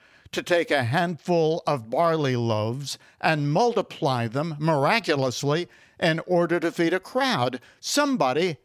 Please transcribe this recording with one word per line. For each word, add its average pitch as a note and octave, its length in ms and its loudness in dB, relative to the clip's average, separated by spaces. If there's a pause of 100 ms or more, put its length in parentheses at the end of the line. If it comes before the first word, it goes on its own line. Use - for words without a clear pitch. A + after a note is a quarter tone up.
(320)
to - 100 -6
take E3+ 280 2
a C#3 140 2
handful E3+ 840 0
of B2 220 -2
barley D3+ 460 0
loaves A#2 640 -2 (220)
and D3 320 0
multiply E3+ 760 0
them D3 320 -4
miraculously D3+ 1120 0 (300)
in D#3+ 280 0
order F3 340 2
to E3 120 0
feed E3 200 0
a F#3 80 0
crowd. A3+ 600 -2 (200)
Somebody F3 840 0